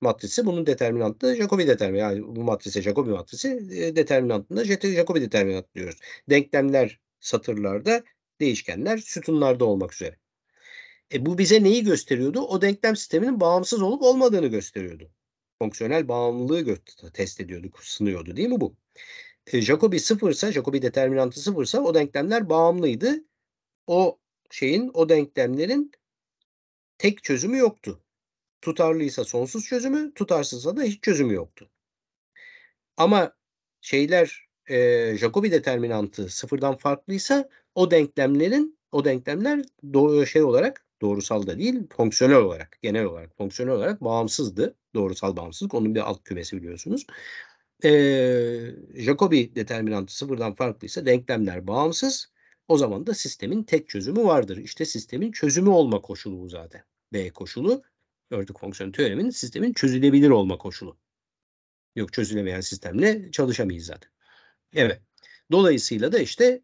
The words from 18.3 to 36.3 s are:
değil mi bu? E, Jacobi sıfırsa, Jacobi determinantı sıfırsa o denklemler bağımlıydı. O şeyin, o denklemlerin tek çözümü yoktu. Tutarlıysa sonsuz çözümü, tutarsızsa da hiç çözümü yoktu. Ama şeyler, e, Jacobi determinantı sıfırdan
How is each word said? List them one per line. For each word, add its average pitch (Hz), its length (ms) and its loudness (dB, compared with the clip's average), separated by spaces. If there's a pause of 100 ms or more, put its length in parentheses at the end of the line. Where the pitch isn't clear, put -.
değil 220 120 -2
mi 247 120 0
bu? - 140 -4 (800)
E, 123 80 2
Jacobi 151 380 2
sıfırsa, 208 520 0
Jacobi 139 300 -2
determinantı 131 580 0
sıfırsa 180 420 -2
o 262 120 0
denklemler 160 560 0
bağımlıydı. 170 760 2 (640)
O 175 320 2 (320)
şeyin, 185 420 -2
o 165 160 2
denklemlerin 151 840 0 (1080)
tek 208 260 -2
çözümü 151 340 -2
yoktu. 214 460 -2 (580)
Tutarlıysa 160 640 0
sonsuz 131 400 -6
çözümü, 269 480 -4
tutarsızsa 160 640 -2
da 294 60 -2
hiç 208 200 -4
çözümü 143 300 2
yoktu. - 360 -8 (1300)
Ama 185 360 4 (480)
şeyler, 160 680 0 (220)
e, 127 80 0 (400)
Jacobi 147 340 0
determinantı 117 800 -2
sıfırdan 135 480 -4